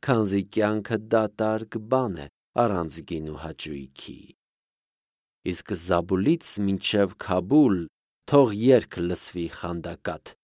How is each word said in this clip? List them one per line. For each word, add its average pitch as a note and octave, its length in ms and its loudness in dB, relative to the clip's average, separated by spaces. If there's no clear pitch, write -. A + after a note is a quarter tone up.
քանզի G#2 440 2
կյանքը G#2+ 560 0
դատարկ A2 760 0
բան A#2 340 -2
է D2 120 -10
առանց F2+ 480 0
գինու D#2 360 -8
հաճույքի։ C#2+ 800 -12
Իսկ F2+ 300 -4
Զաբուլից F#2 800 0
մինչև G2 580 0
Քաբուլ G2+ 640 2
թող C3+ 260 6
երգ A2+ 460 4
լսվի F2 500 -4
խանդակատ E2+ 960 -8